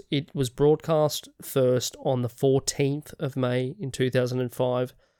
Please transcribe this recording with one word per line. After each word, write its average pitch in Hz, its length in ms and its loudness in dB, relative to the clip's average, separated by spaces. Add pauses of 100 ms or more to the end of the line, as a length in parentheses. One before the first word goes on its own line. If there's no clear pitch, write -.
It 139 240 -2
was 135 160 -2
broadcast 151 800 2 (140)
first 127 640 0
on 127 160 0
the 120 80 -2
fourteenth 139 920 0
of 135 160 -6
May 127 420 -2
in 139 140 -8
two 131 180 0
thousand 127 300 0
and 123 140 -4
five. 127 400 0 (260)